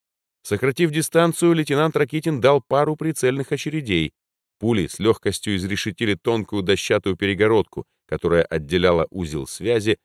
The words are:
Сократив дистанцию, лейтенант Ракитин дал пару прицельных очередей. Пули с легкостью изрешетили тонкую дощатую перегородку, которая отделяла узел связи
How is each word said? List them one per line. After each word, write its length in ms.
Сократив 480
дистанцию, 640
лейтенант 420
Ракитин 440
дал 220
пару 320
прицельных 580
очередей. 600
Пули 280
с 120
легкостью 580
изрешетили 580
тонкую 480
дощатую 540
перегородку, 680
которая 380
отделяла 680
узел 360
связи 580